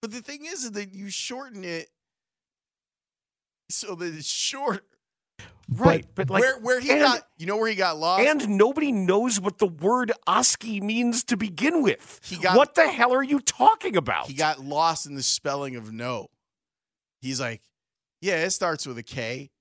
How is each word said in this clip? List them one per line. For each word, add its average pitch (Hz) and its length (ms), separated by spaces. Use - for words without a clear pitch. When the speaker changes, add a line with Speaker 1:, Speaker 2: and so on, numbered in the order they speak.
Speaker 1:
But 220 100
the 240 80
thing 285 240
is, 320 200
is 226 80
that 202 220
you 196 160
shorten 247 540
it 170 240
so 208 240
that 170 200
it's 156 160
short. 269 540
Speaker 2:
But 117 200
Speaker 3:
Right, 165 280
but, 143 140
like, 190 140
Speaker 1:
Where, 262 160
where 247 220
he 269 100
Speaker 3:
and, 285 100
Speaker 1:
got, 254 200
you 160 80
know 202 100
where 220 140
he 214 40
got 185 220
lost? 180 300
Speaker 3:
and 247 320
nobody 277 340
knows 202 480
what 185 160
the 214 100
word 202 460
Oski 220 560
means 233 420
to 226 140
begin 226 440
with. - 400
Speaker 1:
He - 140
got 185 220
Speaker 3:
What 285 160
the 330 120
hell 247 280
are 262 80
you 277 180
talking 415 560
about? 98 300
Speaker 1:
He 135 80
got 151 260
lost 151 460
in 143 80
the 135 80
spelling 139 540
of 110 140
no. 117 380
He's 127 180
like, 117 220
"Yeah, 170 240
it 185 60
starts 170 360
with 123 120
a 117 40
K." 127 480